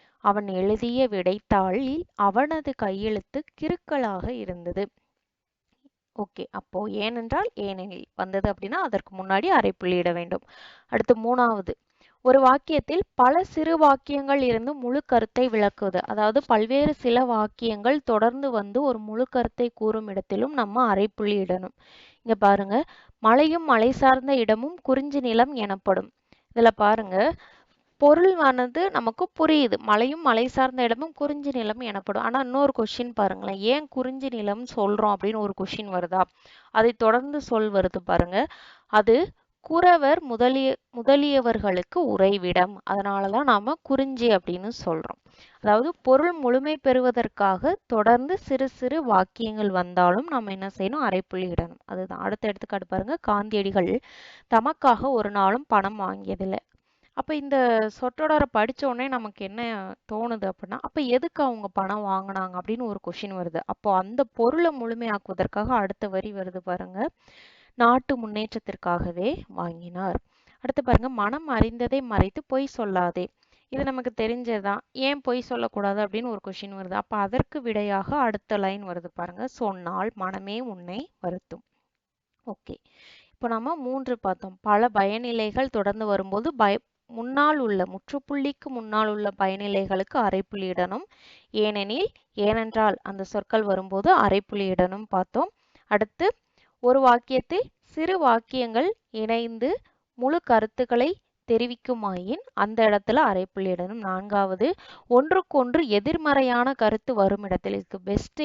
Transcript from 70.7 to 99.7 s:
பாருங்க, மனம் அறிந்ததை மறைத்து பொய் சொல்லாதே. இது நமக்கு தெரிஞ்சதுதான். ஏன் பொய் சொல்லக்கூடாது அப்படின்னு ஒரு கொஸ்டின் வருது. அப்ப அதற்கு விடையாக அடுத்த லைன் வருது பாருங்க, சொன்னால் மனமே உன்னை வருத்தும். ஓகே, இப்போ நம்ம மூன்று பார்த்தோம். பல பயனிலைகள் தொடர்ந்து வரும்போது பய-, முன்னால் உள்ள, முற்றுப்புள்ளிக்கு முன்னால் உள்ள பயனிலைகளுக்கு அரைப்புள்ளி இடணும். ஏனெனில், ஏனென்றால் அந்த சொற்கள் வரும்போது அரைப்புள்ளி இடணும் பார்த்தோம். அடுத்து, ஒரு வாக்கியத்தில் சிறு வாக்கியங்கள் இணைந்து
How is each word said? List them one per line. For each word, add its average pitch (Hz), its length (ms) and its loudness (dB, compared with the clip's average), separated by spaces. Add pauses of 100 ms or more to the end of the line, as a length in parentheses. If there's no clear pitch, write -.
பாருங்க, 240 300 2
மனம் 247 360 -4
அறிந்ததை 233 540 0
மறைத்து 202 420 -4
பொய் 269 260 -4
சொல்லாதே. 180 540 -4 (480)
இது 269 120 -4
நமக்கு 254 300 -6
தெரிஞ்சதுதான். 226 640 -4 (180)
ஏன் 269 240 -4
பொய் 254 200 -2
சொல்லக்கூடாது 208 580 -4
அப்படின்னு 220 320 -4
ஒரு 202 100 -8
கொஸ்டின் 196 360 -14
வருது. 190 180 -10
அப்ப 208 220 -6
அதற்கு 208 420 -4
விடையாக 208 580 -4
அடுத்த 214 400 -4
லைன் 196 260 -4
வருது 175 280 -12
பாருங்க, 175 400 -10
சொன்னால் 190 640 -6
மனமே 190 480 -10
உன்னை 185 360 -12 (180)
வருத்தும். - 460 -10 (800)
ஓகே, - 300 -16 (520)
இப்போ - 200 -8
நம்ம 262 300 -4
மூன்று 254 400 -6
பார்த்தோம். 190 440 -6
பல 208 300 4
பயனிலைகள் 220 840 -2
தொடர்ந்து 208 300 -2
வரும்போது 196 500 -2
பய-, 208 260 2 (280)
முன்னால் 269 500 0
உள்ள, 208 260 0
முற்றுப்புள்ளிக்கு 277 840 -8
முன்னால் 214 400 -2
உள்ள 208 260 -2
பயனிலைகளுக்கு 196 840 -2
அரைப்புள்ளி 190 480 -2
இடணும். 185 380 -4 (480)
ஏனெனில், 214 560 -2 (280)
ஏனென்றால் 220 640 0
அந்த 196 220 -10
சொற்கள் 214 400 -2
வரும்போது 190 520 0
அரைப்புள்ளி 202 520 2
இடணும் 185 400 -2
பார்த்தோம். 240 420 -2 (400)
அடுத்து, 214 360 0 (560)
ஒரு 254 180 4
வாக்கியத்தில் 262 640 2 (240)
சிறு 330 300 -2
வாக்கியங்கள் 247 720 0 (240)
இணைந்து 226 560 -4 (480)